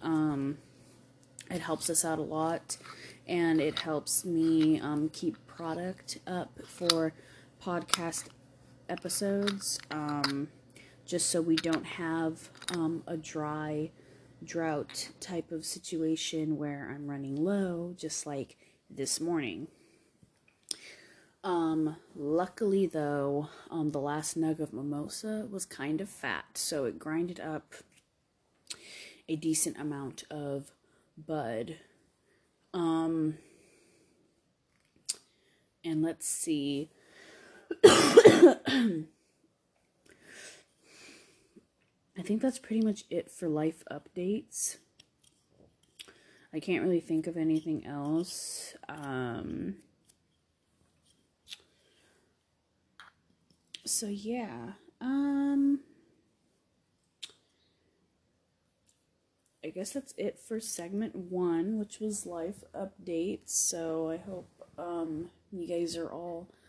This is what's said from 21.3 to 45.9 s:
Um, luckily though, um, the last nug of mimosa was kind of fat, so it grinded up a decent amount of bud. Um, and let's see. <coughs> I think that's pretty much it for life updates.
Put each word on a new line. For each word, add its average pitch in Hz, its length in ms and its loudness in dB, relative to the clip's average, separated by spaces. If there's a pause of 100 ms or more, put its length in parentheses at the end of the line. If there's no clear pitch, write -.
Um, 160 540 0 (180)
luckily 185 720 2
though, 147 600 0 (220)
um, 151 220 0
the 147 80 -2
last 151 380 -4
nug 160 220 2
of 151 120 -4
mimosa 147 800 -6
was 196 140 -6
kind 151 360 -4
of 202 80 -6
fat, - 500 -6
so 143 260 -2
it 113 140 -4
grinded 170 420 -4
up 156 340 -8 (1500)
a 160 80 -2
decent 156 420 0
amount 143 520 -8
of 143 420 -6 (440)
bud. 143 600 -4 (1000)
Um, 165 640 2 (2500)
and 156 180 0
let's 165 240 -2
see. 143 640 -2 (560)
<coughs> - 380 -2
I 339 720 12 (3750)
think 208 200 0
that's 262 160 2
pretty 220 240 0
much 214 260 0
it - 220 -4
for - 180 -4
life 156 420 0
updates. - 880 -4 (1800)